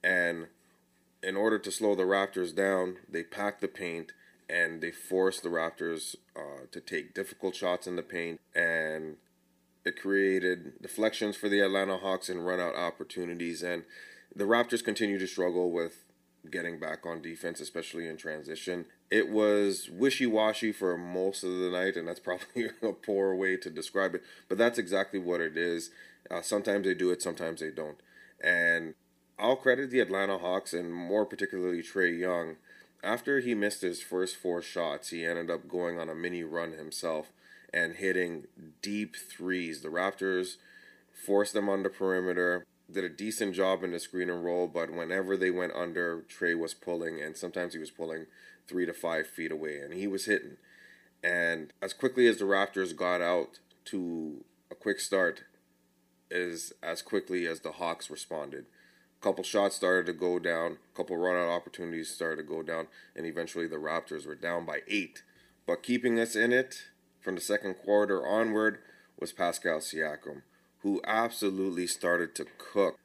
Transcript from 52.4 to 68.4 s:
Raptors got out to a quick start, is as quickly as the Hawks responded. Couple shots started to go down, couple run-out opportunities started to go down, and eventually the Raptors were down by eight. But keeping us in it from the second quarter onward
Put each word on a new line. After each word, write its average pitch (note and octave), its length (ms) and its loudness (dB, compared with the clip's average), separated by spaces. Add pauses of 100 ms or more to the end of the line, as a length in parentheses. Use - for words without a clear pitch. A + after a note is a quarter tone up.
Raptors F#2+ 500 2
got F2+ 260 2
out F2 380 2 (280)
to D#2+ 580 -4 (260)
a - 60 -12
quick G2+ 240 0
start, F2+ 420 2 (880)
is F2 500 -4
as E2 220 -6
quickly F2+ 440 -2
as E2 140 -4
the D#2 120 -8
Hawks E2 360 -4
responded. D2 580 -8 (560)
Couple F#2+ 220 2
shots G2+ 320 2
started F2+ 300 4
to F2 60 -2
go F2+ 280 2
down, E2+ 380 0 (180)
couple F2 200 -2
run-out F2 320 2
opportunities E2+ 640 -4
started E2 280 -2
to D#2 40 -6
go D#2 180 -6
down, E2 280 -4 (260)
and E2 100 -6
eventually E2 440 -4
the D#2 80 -6
Raptors D#2 500 -4
were D2+ 80 -8
down E2+ 320 -2
by D2+ 220 -4
eight. G2 340 -4 (420)
But - 200 -2
keeping A#2+ 340 2
us A#2 160 0
in A#2 180 6
it B2+ 340 2 (340)
from F#2+ 160 -4
the F2 40 -6
second G2+ 340 0
quarter G2+ 520 4
onward A2 520 4 (420)